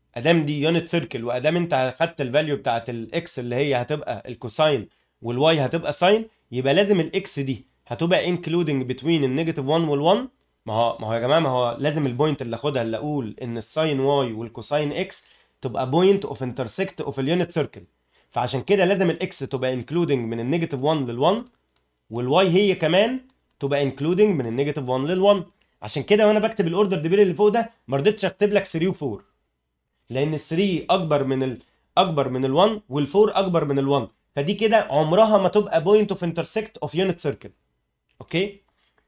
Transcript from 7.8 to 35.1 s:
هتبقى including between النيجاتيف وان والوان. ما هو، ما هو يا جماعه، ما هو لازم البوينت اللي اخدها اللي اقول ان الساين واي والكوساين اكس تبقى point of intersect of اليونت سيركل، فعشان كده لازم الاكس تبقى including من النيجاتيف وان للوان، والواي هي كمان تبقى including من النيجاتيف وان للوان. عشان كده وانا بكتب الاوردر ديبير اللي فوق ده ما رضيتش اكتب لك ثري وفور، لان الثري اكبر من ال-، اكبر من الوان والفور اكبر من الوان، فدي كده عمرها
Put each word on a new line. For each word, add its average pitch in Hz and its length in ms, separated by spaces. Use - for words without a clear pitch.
هتبقى 170 500
including 156 520
between 127 160
النيجاتيف 151 600
وان 160 180
والوان. 160 440
ما 110 80
هو، 117 260
ما 110 60
هو 113 80
يا 117 60
جماعه، 139 200
ما 151 80
هو 123 320
لازم 147 260
البوينت 135 360
اللي 113 140
اخدها 131 260
اللي 113 140
اقول 143 460
ان 117 140
الساين 147 440
واي 135 320
والكوساين 120 600
اكس - 360
تبقى 127 300
point 190 360
of 135 100
intersect 131 680
of 139 120
اليونت 165 320
سيركل، 131 320
فعشان 123 320
كده 196 220
لازم 185 260
الاكس - 280
تبقى 131 440
including 156 300
من 117 280
النيجاتيف 147 400
وان 147 260
للوان، 151 380
والواي 127 400
هي 185 240
كمان 202 460
تبقى 139 300
including 131 120
من 175 260
النيجاتيف 135 420
وان 131 180
للوان. 185 380
عشان 131 200
كده 208 240
وانا 214 120
بكتب 208 280
الاوردر 185 320
ديبير 170 240
اللي 180 120
فوق 208 140
ده 226 220
ما 135 80
رضيتش 196 280
اكتب 202 280
لك - 120
ثري 165 220
وفور، 139 380
لان 143 240
الثري 165 560
اكبر 156 340
من 131 180
ال-، 127 160
اكبر 156 300
من 127 160
الوان 190 440
والفور 165 500
اكبر 175 260
من 139 140
الوان، 139 300
فدي 147 180
كده 214 360
عمرها 180 480